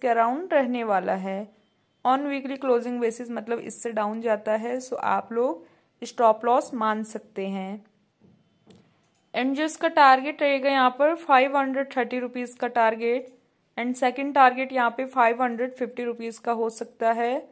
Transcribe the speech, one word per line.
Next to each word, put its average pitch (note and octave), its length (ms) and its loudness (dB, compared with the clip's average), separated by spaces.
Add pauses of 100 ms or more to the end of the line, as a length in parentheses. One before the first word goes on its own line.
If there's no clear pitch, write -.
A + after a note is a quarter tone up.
के B3+ 60 -2
अराउंड B3 460 0
रहने B3 300 2
वाला F#3+ 300 0
है। F#3+ 340 -6 (580)
On C4 140 2
weekly C#4 460 -6
closing A#3+ 360 0
basis, A#3 300 -4
मतलब A3+ 280 -6
इससे - 320 -8
डाउन G#3+ 300 -4
जाता G#3+ 300 0
है, A3+ 260 -2
so B3+ 160 -8
आप G3+ 400 -2
लोग B3+ 340 -2 (360)
स्टॉप A3+ 420 2
लॉस B3+ 280 2
मान G#3+ 300 -2
सकते G#3 440 -10
हैं। G3 380 -8 (1500)
And C4 200 0
जो D4+ 80 -2
इसका D#4+ 240 -2
टारगेट D4 540 6
रहेगा C#4 280 2
यहाँ C4 300 4
पर D#4 160 4
फ़ाइव C#4 420 4
हंड्रेड C4+ 400 -2
थर्टी B3 220 -2
रुपीज B3 340 -8
का B3 140 -6
टारगेट, A#3 680 0 (420)
and B3 140 -4
सेकंड C4+ 420 -2
टारगेट C4 380 4
यहाँ A#3+ 160 2
पे C4 160 -6
फ़ाइव A#3+ 380 2
हंड्रेड B3 300 -4
फिफ्टी B3 300 -6
रुपीज A3+ 340 -6
का - 140 -6
हो A3+ 180 -2
सकता A3+ 420 -4
है A#3+ 400 -2